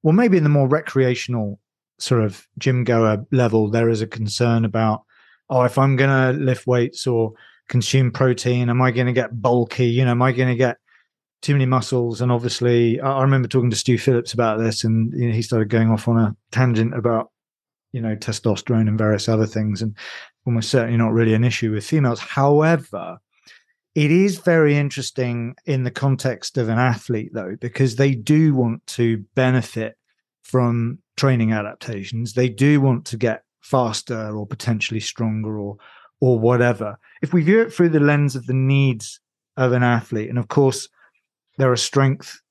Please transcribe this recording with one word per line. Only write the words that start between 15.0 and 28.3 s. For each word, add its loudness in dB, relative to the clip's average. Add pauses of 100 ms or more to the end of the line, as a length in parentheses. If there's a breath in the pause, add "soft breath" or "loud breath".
you -2
know, -2
he -2
started -2
going 2
off -2
on 2
a 0 (160)
tangent 0
about, -2 (600)
you -8
know, -4
testosterone -2
and 0
various 0
other 2
things, -4
and -6 (520 loud breath)
almost -2
certainly 0
not 2
really 2
an 2
issue -2
with -6
females. 0
However, 0 (760 soft breath)
it 2
is 2
very 4
interesting -4 (100)
in -2
the -2
context -2
of -2
an 0
athlete, 0
though, -8
because -2
they 2
do 2